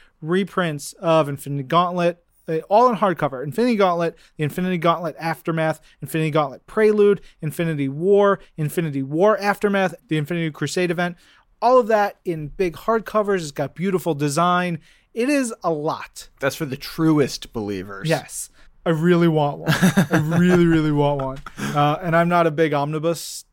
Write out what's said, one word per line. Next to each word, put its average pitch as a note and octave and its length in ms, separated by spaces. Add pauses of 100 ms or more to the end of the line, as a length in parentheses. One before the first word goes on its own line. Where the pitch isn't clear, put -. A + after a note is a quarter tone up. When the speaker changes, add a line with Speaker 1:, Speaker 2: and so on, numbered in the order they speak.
(220)
Speaker 1:
reprints F3 720
of D#3+ 340
Infinity C#3+ 360
Gauntlet, F3 600 (240)
uh, D#3+ 100 (120)
all A#3 180
in A#3 100
hardcover. D3 460
Infinity A3+ 320
Gauntlet, F3 400 (220)
the D#3 60
Infinity F3+ 340
Gauntlet E3 420
Aftermath, D#3+ 640 (220)
Infinity D#3 260
Gauntlet C#3+ 380
Prelude, G#3+ 520 (220)
Infinity D3+ 480
War, G3 500 (180)
Infinity D3+ 440
War E3 380
Aftermath, G3 560 (120)
the D#3 100
Infinity D#3+ 340
Crusade F3 400
event. F3 260 (460)
All B3+ 160
of A3+ 80
that G#3 360
in D#3 260
big F3 260
hardcovers. G#3 640
It's D3 100
got C#3+ 220
beautiful F3+ 400
design. E3+ 640 (360)
It A#3+ 140
is C4+ 220 (120)
a F3 80
lot. D3 580 (100)
Speaker 2:
That's C3+ 160
for D#3+ 100
the C3 120
truest - 760
believers. G2+ 540
Speaker 1:
Yes. - 420 (360)
I F3+ 60
really E3+ 380
want D3+ 300
one. D#3 120
I F3 460
Speaker 2:
<laughs> D#3+ 200
Speaker 1:
really, F3 280
really D#3 260
want C#3+ 300
one. C3+ 160 (200)
Uh, D3 460
and E3 120
I'm E3+ 140
not F3 180
a D#3+ 40
big D3+ 220
omnibus D3+ 800